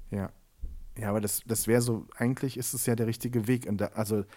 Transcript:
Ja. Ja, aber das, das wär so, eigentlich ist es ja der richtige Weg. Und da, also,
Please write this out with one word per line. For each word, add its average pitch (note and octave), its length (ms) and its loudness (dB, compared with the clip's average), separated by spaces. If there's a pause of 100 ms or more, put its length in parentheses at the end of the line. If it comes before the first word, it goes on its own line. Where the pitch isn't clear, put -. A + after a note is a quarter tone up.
(120)
Ja. G2 200 -4 (640)
Ja, G#2+ 120 -2
aber G#2+ 120 2
das, G#2 240 -2
das A2 220 -2
wär A#2+ 140 6
so, A#2 240 0 (120)
eigentlich B2+ 400 0
ist - 160 -4
es B2+ 120 -4
ja A#2+ 100 4
der A2+ 120 2
richtige A2+ 400 0
Weg. B2 180 2
Und G2+ 140 0
da, G2+ 160 0
also, G#2 300 0 (100)